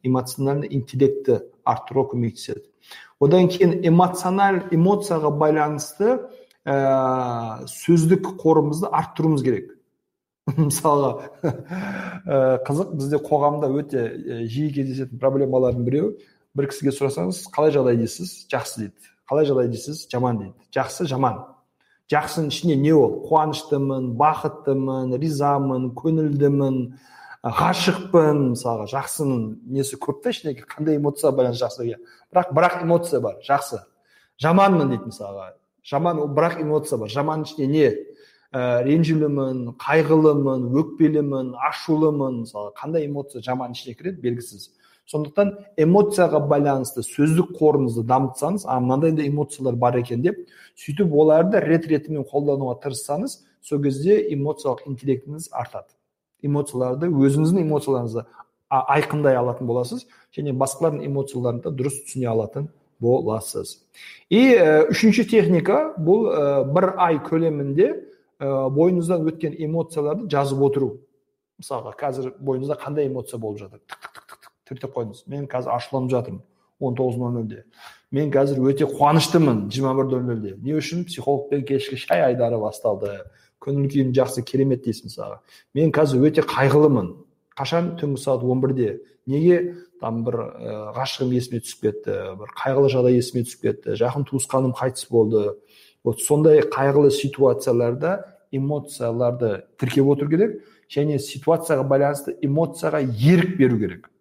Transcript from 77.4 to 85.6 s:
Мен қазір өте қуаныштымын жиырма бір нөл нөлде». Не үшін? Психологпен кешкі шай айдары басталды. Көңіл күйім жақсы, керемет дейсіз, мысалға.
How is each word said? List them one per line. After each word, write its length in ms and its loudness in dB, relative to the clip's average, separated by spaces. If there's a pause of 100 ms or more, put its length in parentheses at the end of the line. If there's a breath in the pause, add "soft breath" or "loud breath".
Мен 160 0
қазір 380 2
өте 200 2
қуаныштымын 840 2
жиырма 240 -2
бір 160 0
нөл 160 -2
нөлде». 320 -6
Не 160 -2
үшін? 300 -4
Психологпен 600 -2
кешкі 320 -2
шай 300 0
айдары 320 0
басталды. 640 -4 (360 soft breath)
Көңіл 320 -2
күйім 240 0
жақсы, 320 0
керемет 380 0
дейсіз, 240 -6
мысалға. 320 -14 (320 soft breath)